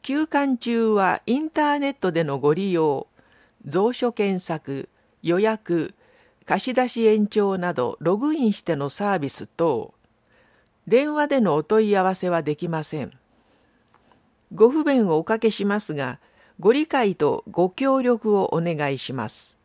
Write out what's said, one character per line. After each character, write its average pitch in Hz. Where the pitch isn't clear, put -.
休 294
館 277
中 233
は 190
イ 254
ン 311
タ 294
ー 294
ネ 277
ッ -
ト 185
で 160
の 139
ご 147
利 190
用、 156
蔵 190
書 247
検 196
索、 139
予 170
約、 202
貸 196
し 254
出 254
し 233
延 214
長 202
な 175
ど 120
ロ 170
グ 285
イ 311
ン 214
し -
て 165
の 139
サ 202
ー 185
ビ 143
ス -
等、 151
電 277
話 302
で 277
の 180
お 156
問 214
い 202
合 190
わ 190
せ 185
は 165
で 147
き 175
ま 160
せ 151
ん。 -
ご 214
不 311
便 262
を 156
お 165
か 220
け 220
し 202
ま 202
す 180
が、 135
ご 190
理 302
解 220
と -
ご 180
協 269
力 220
を -
お 165
願 151
い 139
し -
ま 117
す。 -